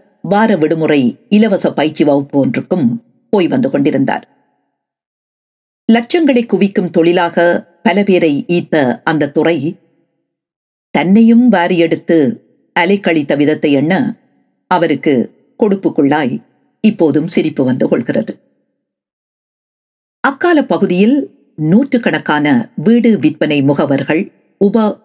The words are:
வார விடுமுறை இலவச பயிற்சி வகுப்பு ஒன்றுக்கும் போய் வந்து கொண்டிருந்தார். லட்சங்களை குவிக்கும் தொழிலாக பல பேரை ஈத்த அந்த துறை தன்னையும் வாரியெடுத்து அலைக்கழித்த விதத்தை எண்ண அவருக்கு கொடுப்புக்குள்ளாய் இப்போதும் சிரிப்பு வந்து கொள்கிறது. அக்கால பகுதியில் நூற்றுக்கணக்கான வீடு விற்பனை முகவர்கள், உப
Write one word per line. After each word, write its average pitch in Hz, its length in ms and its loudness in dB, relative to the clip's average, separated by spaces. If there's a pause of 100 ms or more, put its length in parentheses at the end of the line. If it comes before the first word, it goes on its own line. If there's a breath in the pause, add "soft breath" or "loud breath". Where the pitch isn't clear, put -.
(240)
வார 208 320 0
விடுமுறை 156 460 0 (280)
இலவச 196 420 2
பயிற்சி 151 320 -2
வகுப்பு 143 340 0
ஒன்றுக்கும் 139 500 -2 (460)
போய் 185 140 2
வந்து 139 220 -2
கொண்டிருந்தார். 143 560 -2 (1600)
லட்சங்களை 247 540 2
குவிக்கும் 196 480 0
தொழிலாக 170 460 0 (440)
பல 175 220 0
பேரை 180 300 2 (160)
ஈத்த 170 260 -4 (280)
அந்த 151 280 -2
துறை 160 260 0 (1400)
தன்னையும் 226 560 4
வாரியெடுத்து 170 680 0 (580)
அலைக்கழித்த 170 600 0
விதத்தை 147 380 0
எண்ண 147 200 0 (800)
அவருக்கு 160 420 0 (460)
கொடுப்புக்குள்ளாய் 151 760 0 (500)
இப்போதும் 160 460 0
சிரிப்பு 156 340 -2
வந்து 127 240 -2
கொள்கிறது. - 460 -4 (1900)
அக்கால 302 420 0
பகுதியில் 190 520 0 (400)
நூற்றுக்கணக்கான 156 920 0 (300)
வீடு 226 400 2
விற்பனை 147 440 -2
முகவர்கள், 139 600 0 (400)
உப 208 220 2 (220)